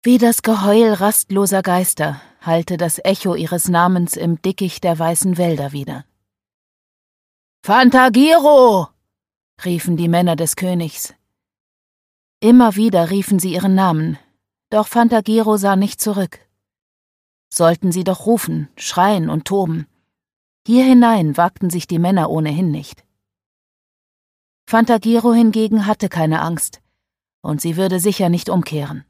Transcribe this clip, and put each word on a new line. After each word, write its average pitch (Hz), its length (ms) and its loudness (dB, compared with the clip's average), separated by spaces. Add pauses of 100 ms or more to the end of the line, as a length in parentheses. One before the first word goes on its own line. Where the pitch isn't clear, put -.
Wie 247 160 2
das 233 240 2
Geheul 214 520 2
rastloser 196 680 -2
Geister 180 580 -4 (220)
hallte 165 360 -2
das 165 280 -4
Echo 190 300 -2
ihres 165 340 -4
Namens 175 480 0
im 170 240 -4
Dickicht 190 420 -6
der 170 140 0
weißen 165 400 -2
Wälder 147 360 -4
wider. 139 320 -12 (1600)
„Fantagiro!“ 254 1200 4 (760)
riefen 175 320 -4
die 170 120 -2
Männer 170 280 2
des 160 200 -4
Königs. 175 580 -6 (1300)
Immer 233 360 6
wieder 190 360 0
riefen 196 260 -2
sie 180 160 -4
ihren 190 220 0
Namen, 160 420 0 (540)
doch 214 160 0
Fantagiro 220 680 2
sah 196 180 0
nicht 196 260 -2
zurück. 196 380 -4 (1120)
Sollten 170 380 0
sie 180 120 -4
doch 185 220 -4
rufen, 160 500 -2
schreien 180 540 -2
und 156 160 -4
toben. 165 400 -4 (800)
Hier 247 180 4
hinein 226 540 4
wagten 175 320 -2
sich 170 160 -6
die 165 140 -4
Männer 175 320 0
ohnehin 156 400 -2
nicht. - 320 -12 (1700)
Fantagiro 226 640 2
hingegen 220 540 2
hatte 208 220 -4
keine 160 320 -2
Angst, - 380 -8 (600)
und 151 180 -6
sie 165 160 -6
würde 185 240 -2
sicher 185 300 -2
nicht 175 200 -2
umkehren. 151 600 -6